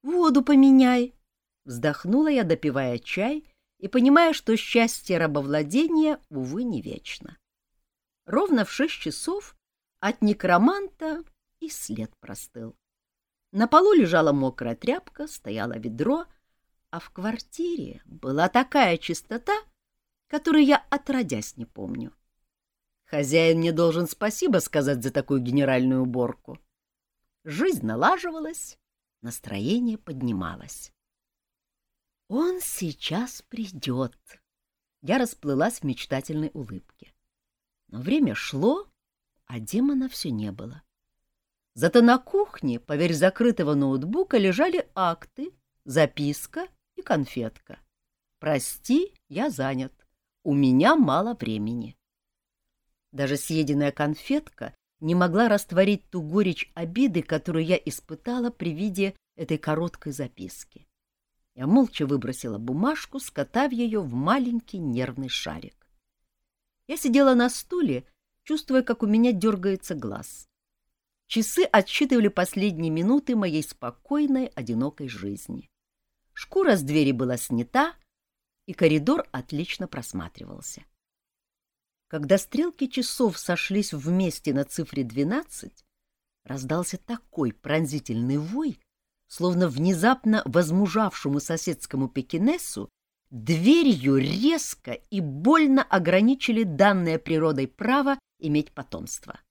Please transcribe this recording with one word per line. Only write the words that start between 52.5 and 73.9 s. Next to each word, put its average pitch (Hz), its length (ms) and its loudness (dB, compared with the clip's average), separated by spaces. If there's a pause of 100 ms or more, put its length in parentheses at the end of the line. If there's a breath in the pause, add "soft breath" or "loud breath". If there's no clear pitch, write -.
Даже 139 260 -2
съеденная 147 540 0
конфетка 151 840 -4 (260)
не 160 160 0
могла 180 340 2
растворить 196 600 0
ту 180 120 -8
горечь 175 540 -2
обиды, 175 460 0
которую 160 440 -2
я 180 100 2
испытала 240 720 -6
при 170 240 -6
виде 196 420 -4 (200)
этой 160 220 -4
короткой 156 560 -4
записки. - 760 -14 (680)
Я 127 120 -6
молча 214 380 2
выбросила 127 520 -4
бумажку, 180 600 -4
скатав 247 520 -4
ее 226 300 -2
в 131 120 -6
маленький 226 640 -2
нервный 127 520 -4
шарик. - 580 -10 (1000)
Я 311 100 -6
сидела 269 360 6
на 247 160 4
стуле, 247 560 -2 (380)
чувствуя, 269 380 0
как 240 220 -2
у 214 40 0
меня 226 240 4
дергается 190 640 -2
глаз. - 520 -10 (800)
Часы 226 360 0
отсчитывали 233 640 2
последние 180 640 -2
минуты 233 440 0
моей 165 280 0
спокойной, 262 840 -2